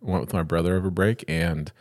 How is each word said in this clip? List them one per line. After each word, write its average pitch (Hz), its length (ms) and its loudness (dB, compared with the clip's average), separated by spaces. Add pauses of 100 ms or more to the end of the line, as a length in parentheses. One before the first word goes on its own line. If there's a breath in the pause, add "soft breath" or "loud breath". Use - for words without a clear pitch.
Went 90 200 -2
with - 120 -6
my 87 80 0
brother 85 340 2
over 92 140 0
break, 95 380 2
and 80 520 -2